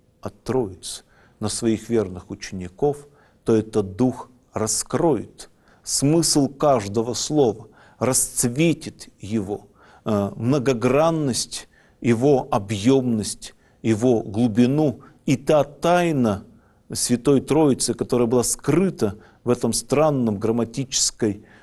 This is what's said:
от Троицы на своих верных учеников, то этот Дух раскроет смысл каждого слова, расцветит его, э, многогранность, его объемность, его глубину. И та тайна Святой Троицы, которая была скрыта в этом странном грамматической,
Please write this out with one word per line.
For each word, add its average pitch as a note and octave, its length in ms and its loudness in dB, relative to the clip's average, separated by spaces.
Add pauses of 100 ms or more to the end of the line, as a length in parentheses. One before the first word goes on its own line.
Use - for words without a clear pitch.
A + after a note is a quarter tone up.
(220)
от - 220 -14
Троицы A2 600 -6 (360)
на G#2+ 100 -4
своих A2+ 400 -2
верных F#2+ 420 -4
учеников, G2 760 -6 (360)
то A#2 120 2
этот G#2 400 -2
Дух A#2+ 340 -2 (240)
раскроет A2 960 -2 (340)
смысл D3+ 640 2
каждого A#2 640 0
слова, B2 540 0 (320)
расцветит B2+ 1080 -2 (100)
его, G2+ 480 -6 (360)
э, G2+ 320 0
многогранность, C3 1300 0 (320)
его B2 500 4
объемность, A2+ 1040 0 (260)
его A2 400 2
глубину. A#2+ 800 0 (260)
И C#3 100 2
та D3+ 280 4
тайна D3+ 840 0 (480)
Святой B2 480 2
Троицы, C3+ 520 2
которая A#2+ 340 0
была A#2+ 160 2
скрыта C#3+ 760 0 (260)
в A#2 60 0
этом A#2+ 240 0
странном C3 640 0
грамматической, A2+ 1080 -2 (200)